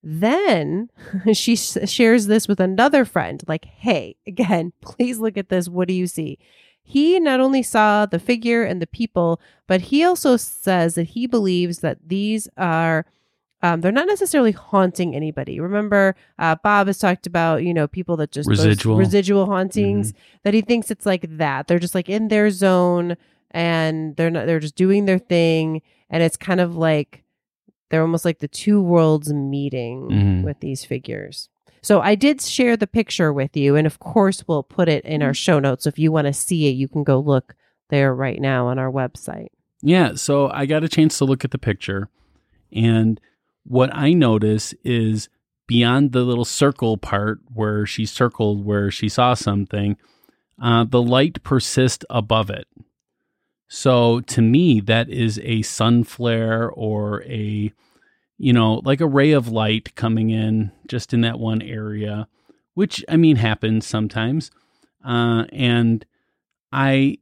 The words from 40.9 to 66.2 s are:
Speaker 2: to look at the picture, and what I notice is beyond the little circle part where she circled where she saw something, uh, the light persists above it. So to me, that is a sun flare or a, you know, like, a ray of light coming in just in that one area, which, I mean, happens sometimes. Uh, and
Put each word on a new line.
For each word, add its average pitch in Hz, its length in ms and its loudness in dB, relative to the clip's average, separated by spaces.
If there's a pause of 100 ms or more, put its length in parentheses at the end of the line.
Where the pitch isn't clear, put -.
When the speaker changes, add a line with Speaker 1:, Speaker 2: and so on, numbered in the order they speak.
Speaker 2:
to 139 60 2
look 135 200 0
at 131 80 -6
the 131 60 -8
picture, 98 500 -4 (640)
and 110 480 2 (420)
what 127 320 0
I 147 200 2
notice 107 680 2
is 113 460 -2 (400)
beyond 120 420 2
the 123 140 0
little 120 200 0
circle 127 520 0
part 104 420 -4 (160)
where 107 320 -2
she - 180 -6
circled 104 600 -2
where 101 260 0
she - 180 -4
saw 123 260 2
something, 101 640 -2 (640)
uh, 117 280 2
the 123 140 2
light 131 420 0
persists - 640 0
above 110 400 -2
it. - 160 -12 (1040)
So 120 520 2
to - 220 0
me, 127 380 6
that 110 280 0
is 113 360 -2
a 113 180 -2
sun 117 400 2
flare 113 680 -2
or 104 560 -6
a, 104 480 -6 (640)
you 131 140 2
know, 110 220 4 (100)
like, 139 160 0
a 165 60 0
ray 143 260 4
of 127 160 2
light 110 480 -2
coming 113 340 0
in 110 400 0 (160)
just - 260 -8
in 120 100 2
that 117 180 -2
one 110 220 -4
area, 107 640 -8 (460)
which, - 340 -4
I 160 80 -2
mean, 160 200 6
happens 110 500 0
sometimes. 113 640 -4 (540)
Uh, 117 480 0
and 120 520 0 (680)